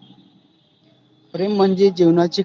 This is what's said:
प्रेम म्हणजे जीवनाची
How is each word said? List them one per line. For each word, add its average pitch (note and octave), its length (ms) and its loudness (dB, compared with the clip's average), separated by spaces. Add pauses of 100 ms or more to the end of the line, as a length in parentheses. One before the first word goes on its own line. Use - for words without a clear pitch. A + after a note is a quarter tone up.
(1300)
प्रेम F#3+ 200 -4
म्हणजे G3 380 2
जीवनाची E3+ 520 0